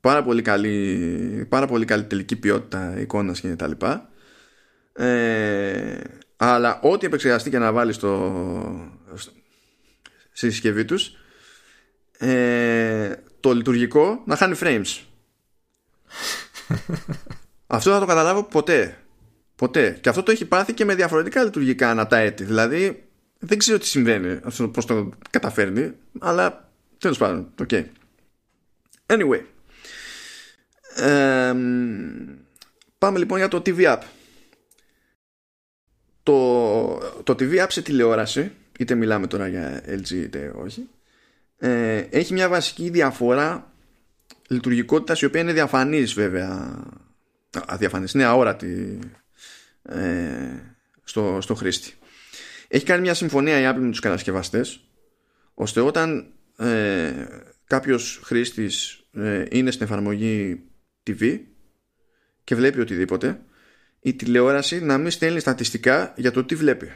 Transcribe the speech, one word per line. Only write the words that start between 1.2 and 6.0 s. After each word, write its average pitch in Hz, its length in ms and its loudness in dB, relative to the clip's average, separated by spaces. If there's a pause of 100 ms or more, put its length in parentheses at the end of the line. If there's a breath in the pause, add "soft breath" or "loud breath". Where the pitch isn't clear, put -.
πάρα 135 180 2
πολύ 117 180 0
καλή 107 200 0
τελική 104 320 -4
ποιότητα 95 640 -2
εικόνας 101 400 -4
και 87 160 -6
τα 82 100 -6
λοιπά. 110 440 -4 (840 soft breath)
Ε, 107 1080 0 (360)